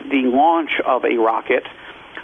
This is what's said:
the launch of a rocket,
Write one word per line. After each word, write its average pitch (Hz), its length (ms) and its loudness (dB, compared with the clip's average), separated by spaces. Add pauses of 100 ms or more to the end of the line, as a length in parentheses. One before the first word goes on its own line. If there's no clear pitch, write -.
(100)
the 135 140 0
launch 147 600 2
of 123 200 0
a 120 120 2
rocket, 113 480 0 (600)